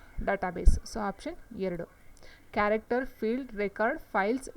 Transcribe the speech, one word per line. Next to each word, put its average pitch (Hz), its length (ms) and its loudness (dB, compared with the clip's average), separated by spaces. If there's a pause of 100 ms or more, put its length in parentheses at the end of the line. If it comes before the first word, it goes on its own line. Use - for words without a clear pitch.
(240)
ಡೇಟಾಬೇಸ್. 185 560 6
So - 180 -10
ಆಪ್ಷನ್ 214 380 -6 (220)
ಎರಡು, 180 280 -4 (680)
ಕ್ಯಾರೆಕ್ಟರ್, 220 540 0
ಫೀಲ್ಡ್, 233 500 -4
ರೆಕಾರ್ಡ್, 214 440 -2
ಫೈಲ್ಸ್, 214 560 0